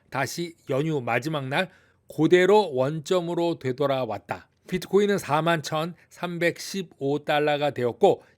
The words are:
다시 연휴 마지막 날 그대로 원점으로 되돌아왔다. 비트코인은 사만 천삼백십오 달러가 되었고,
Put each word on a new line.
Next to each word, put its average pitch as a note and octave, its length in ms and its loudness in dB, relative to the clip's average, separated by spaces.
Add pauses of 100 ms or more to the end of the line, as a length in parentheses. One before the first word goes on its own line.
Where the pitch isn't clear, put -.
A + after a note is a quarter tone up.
다시 D3+ 460 -6 (160)
연휴 D3 300 -2
마지막 C3 460 -2
날 E3+ 220 -2 (380)
그대로 F3+ 680 4
원점으로 E3 880 -2
되돌아왔다. C3 880 -4 (180)
비트코인은 G3 520 0
사만 D#3 420 0
천삼백십오 E3 1600 -6
달러가 D3 460 2
되었고, B2 520 2 (140)